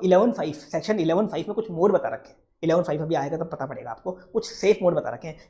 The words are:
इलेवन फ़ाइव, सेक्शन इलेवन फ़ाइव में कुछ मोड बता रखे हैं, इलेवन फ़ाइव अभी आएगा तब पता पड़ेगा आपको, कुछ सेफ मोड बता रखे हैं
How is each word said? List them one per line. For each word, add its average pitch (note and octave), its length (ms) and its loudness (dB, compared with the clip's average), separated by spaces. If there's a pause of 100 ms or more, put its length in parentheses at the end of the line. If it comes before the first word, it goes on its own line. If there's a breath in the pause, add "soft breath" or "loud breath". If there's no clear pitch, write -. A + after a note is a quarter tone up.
इलेवन F#3 300 6
फ़ाइव, D#3 220 -4
सेक्शन G3+ 460 -4
इलेवन E3+ 280 2
फ़ाइव D#3+ 200 -4
में G#3 80 -6
कुछ - 160 -4
मोड F3 200 4
बता F3+ 180 2
रखे - 200 -10
हैं, - 80 -20 (260)
इलेवन E3+ 200 4
फ़ाइव D3+ 200 -2
अभी D#3+ 120 -2
आएगा C#3+ 220 -2
तब D#3+ 140 -6
पता C#3+ 140 -6
पड़ेगा B2+ 260 -12
आपको, F#3 200 -8
कुछ - 360 -6
सेफ G3 340 2
मोड F3 140 4
बता C#3 140 -2
रखे A#2+ 180 -10
हैं D#3 100 -14 (120 soft breath)